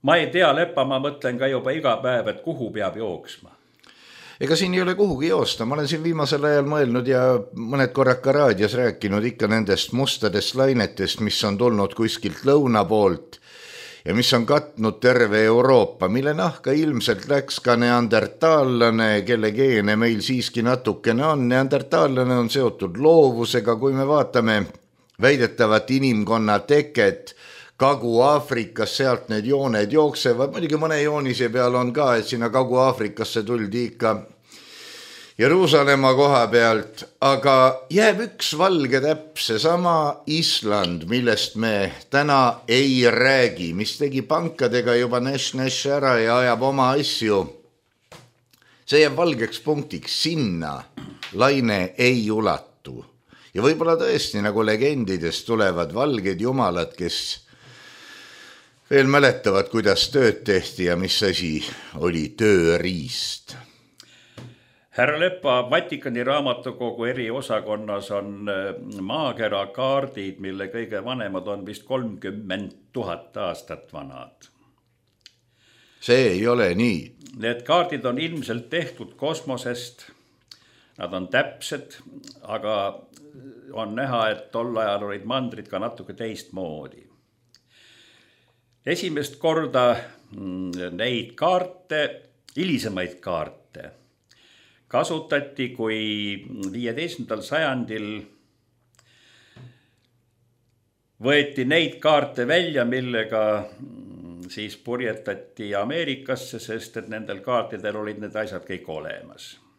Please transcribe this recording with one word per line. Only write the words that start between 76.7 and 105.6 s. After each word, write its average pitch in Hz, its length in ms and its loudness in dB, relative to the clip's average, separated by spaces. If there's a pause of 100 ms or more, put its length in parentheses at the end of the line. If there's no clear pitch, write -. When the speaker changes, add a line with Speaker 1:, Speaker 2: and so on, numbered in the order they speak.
Speaker 2:
nii. 98 400 -2 (260)
Speaker 1:
Need 120 220 -4
kaardid 156 420 0
on 123 140 -2
ilmselt 135 520 -8
tehtud 147 460 -8
kosmosest. 131 880 -8 (920)
Nad 90 160 -10
on 92 140 -8
täpsed, - 680 -6 (460)
aga 104 580 -6 (720)
on 107 240 -8
näha, 120 340 -2
et - 220 -10
tol 117 240 -6
ajal 101 320 -2
olid 101 160 -10
mandrid 117 440 -8
ka 95 100 -8
natuke 104 340 -10
teistmoodi. 87 920 -12 (1800)
Esimest 160 520 -6
korda, 131 580 2 (380)
mm, 92 640 -8
neid 117 400 -4
kaarte, 180 600 -2 (580)
hilisemaid 104 640 -4
kaarte, - 720 -10 (1000)
kasutati, 143 800 -4
kui 110 280 -4 (720)
viieteistkümnendal 120 760 -8
sajandil 123 600 -4 (3250)
võeti 143 420 0
neid 156 380 0
kaarte 143 460 0
välja, 156 360 0
millega, 117 580 -2 (200)
mm, 90 880 -18
siis 104 260 -12
purjetati 110 1000 -8